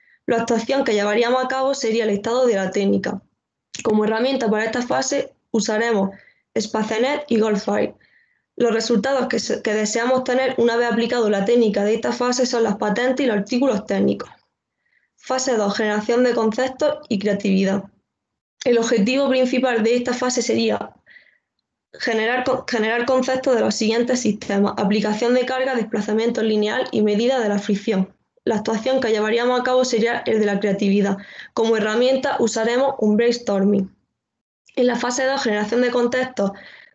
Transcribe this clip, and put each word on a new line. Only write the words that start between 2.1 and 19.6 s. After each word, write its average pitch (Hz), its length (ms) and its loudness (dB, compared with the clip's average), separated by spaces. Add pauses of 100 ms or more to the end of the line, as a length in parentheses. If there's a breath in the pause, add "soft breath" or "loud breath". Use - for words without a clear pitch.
estado 233 360 0
de 226 80 4
la 190 160 -2
técnica. 196 500 0 (640)
Como 214 200 2
herramienta 233 440 0
para 214 160 0
esta 220 160 -2
fase 262 520 -2 (180)
usaremos 214 600 0 (480 loud breath)
Spacenet 220 720 -2
y 226 100 2
Goldfire. 208 560 0 (600 soft breath)
Los 240 160 2
resultados 240 560 0
que 233 120 -2
se, - 220 -6
que 214 120 -2
deseamos 233 500 0
tener 262 340 0
una 233 180 2
vez 240 140 0
aplicado 233 380 0
la 196 160 0
técnica 214 400 2
de 214 100 2
esta 226 180 -2
fase 247 340 0
son 240 160 0
las 208 140 0
patentes 247 480 0
y 247 40 2
los 208 80 0
artículos 220 480 0
técnicos. 202 460 -2 (840)
Fase 254 400 -2
dos, 202 200 0
generación 214 480 0
de 240 100 2
conceptos 247 640 -2 (100)
y 208 100 -2
creatividad. 196 680 0 (800)
El 240 140 4
objetivo 240 500 2
principal 254 540 2